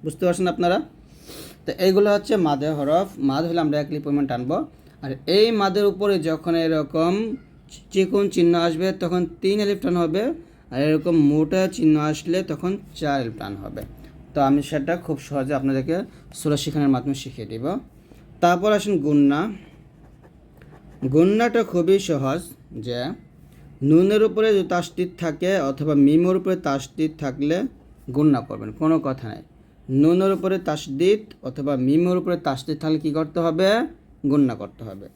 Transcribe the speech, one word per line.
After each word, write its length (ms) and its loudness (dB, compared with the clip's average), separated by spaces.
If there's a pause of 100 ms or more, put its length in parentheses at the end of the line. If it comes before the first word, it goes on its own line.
বুঝতে 220 -6
পারছেন 280 0
আপনারা? 220 2 (880)
তো 60 -6 (160)
এইগুলো 280 4
হচ্ছে 200 0 (120)
মাদের 320 0
হরফ। 300 2 (200)
মাদ 200 0
হলে 160 -2
আমরা 180 0
এক 100 -8
লিপ 140 -6
পরিমাণ 240 0
টানবো, 280 -4 (460)
আর 60 -8 (260)
এই 100 6 (140)
মাদের 320 0
উপরে 220 0 (140)
যখন 260 -2 (100)
এরকম 480 0 (800)
চিকন 320 2 (100)
চিহ্ন 180 4 (140)
আসবে 200 -2 (160)
তখন 180 0 (220)
তিন 220 2
আলিফ 200 0
টান 180 0
হবে, 200 0 (500)
আর 160 -4
এরকম 260 2 (160)
মোটা 320 2 (140)
চিহ্ন 180 4 (160)
আসলে 280 -2 (120)
তখন 200 -4 (280)
চার 220 -2
আলিফ 200 -6
টান 120 -10 (100)
হবে। 200 -12 (500)
তো 60 -2 (100)
আমি 120 4 (100)
সেটা 240 -2 (100)
খুব 120 -4 (100)
সহজে 320 -4
আপনাদেরকে 380 -2 (420)
সূরা 240 0
শিখানোর 320 0
মাধ্যমে 280 -2
শিখিয়ে 300 -12
দিব। 120 -8 (800)
তারপর 360 4
আসেন 160 -2 (120)
গুন্না। 340 4 (1700)
গুন্নাটা 460 4 (120)
খুবই 260 2 (100)
সহজ, 320 -2 (460)
যে 120 -6 (920)
নুনের 380 6
উপরে 280 0
যদি 180 2
তাসদিদ 360 -4 (120)
থাকে 280 -2 (200)
অথবা 240 -2 (120)
মিমের 340 4
উপরে 160 -2 (100)
তাসদিদ 460 -4 (100)
থাকলে 340 -2 (600)
গুন্না 320 4
করবেন, 220 -10 (100)
কোনো 160 2 (100)
কথা 260 -6
নাই। 100 -14 (580)
নুনের 360 4
উপরে 200 -2 (120)
তাসদিদ 520 0 (280)
অথবা 240 -4 (140)
মিমের 340 4
উপরে 160 -2 (100)
তাসদিদ 360 -4
থাকলে 220 0
কী 140 -2
করতে 280 -4
হবে? 220 2 (600)
গুন্না 300 4
করতে 280 -14
হবে। 280 -16